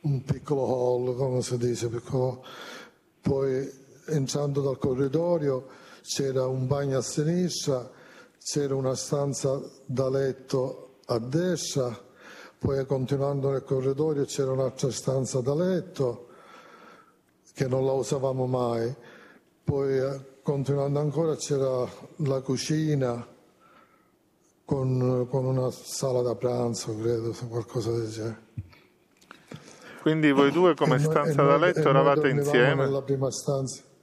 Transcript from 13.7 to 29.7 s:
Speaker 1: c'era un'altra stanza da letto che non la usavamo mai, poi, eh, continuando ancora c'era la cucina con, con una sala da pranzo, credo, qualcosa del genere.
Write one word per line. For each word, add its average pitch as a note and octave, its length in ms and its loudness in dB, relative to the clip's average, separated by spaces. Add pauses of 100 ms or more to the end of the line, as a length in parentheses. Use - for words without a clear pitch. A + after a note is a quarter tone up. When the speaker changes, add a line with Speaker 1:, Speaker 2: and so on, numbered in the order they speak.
Speaker 1:
c'era C3 280 -2
un'altra C3 380 0
stanza C3 500 -2
da C3+ 140 0
letto D#3 720 -2 (1300)
che C3+ 120 -2
non C3 200 0
la C3 60 2
usavamo C3 540 0
mai, B2 480 0 (680)
poi, C#3 340 0
eh, C3+ 340 -4 (100)
continuando C#3+ 580 0
ancora D3+ 360 0
c'era C3 520 0 (280)
la C3+ 260 0
cucina C3+ 840 0 (1400)
con, B2+ 640 0
con C3+ 160 0
una B2+ 240 0
sala - 500 -4
da B2 140 0
pranzo, A#2+ 640 -2
credo, A2+ 360 -2 (140)
qualcosa A2+ 440 -4
del A2+ 180 -2
genere. G#2+ 320 -8 (1600)